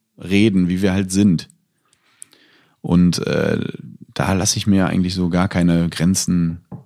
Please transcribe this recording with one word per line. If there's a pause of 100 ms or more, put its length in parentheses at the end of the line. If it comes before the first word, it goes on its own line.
(160)
reden,
wie
wir
halt
sind. (1300)
Und,
äh, (540)
da
lasse
ich
mir
eigentlich
so
gar
keine
Grenzen (220)